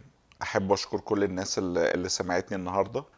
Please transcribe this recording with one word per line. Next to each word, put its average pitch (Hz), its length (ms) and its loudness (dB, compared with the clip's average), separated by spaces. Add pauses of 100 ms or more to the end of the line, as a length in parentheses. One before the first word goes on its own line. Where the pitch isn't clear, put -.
(420)
احب 98 300 0
اشكر 98 280 0
كل 101 240 0
الناس 95 340 -2
اللي، 90 340 2
اللي 90 180 -2
سمعتني 92 480 -2
النهاردة، 98 460 0 (140)